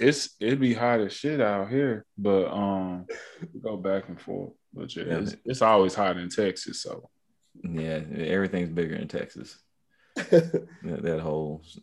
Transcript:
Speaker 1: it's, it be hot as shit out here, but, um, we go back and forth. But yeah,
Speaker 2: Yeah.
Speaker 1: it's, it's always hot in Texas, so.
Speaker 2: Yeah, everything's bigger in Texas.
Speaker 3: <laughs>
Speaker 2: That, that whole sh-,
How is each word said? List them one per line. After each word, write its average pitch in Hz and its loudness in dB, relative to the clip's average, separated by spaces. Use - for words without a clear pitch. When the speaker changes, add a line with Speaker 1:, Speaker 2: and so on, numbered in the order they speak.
Speaker 1:
it's, 143 4
it 120 2
be 127 4
hot 120 2
as 98 0
shit 147 -2
out 101 2
here, 127 0
but, 98 4
um, 92 -2
we - -12
go 110 -4
back 95 -2
and 85 -14
forth. 92 -10
But - -12
yeah, 85 -6
Speaker 2:
Yeah. 85 -2
Speaker 1:
it's, 104 -4
it's 127 -2
always 104 6
hot 95 2
in 90 -6
Texas, - -2
so. - -12
Speaker 2:
Yeah, 80 -4
everything's 90 -2
bigger 82 -4
in 76 -6
Texas. - -10
Speaker 3:
<laughs> - -
Speaker 2:
That, - 4
that 80 -2
whole 78 -4
sh-, - -20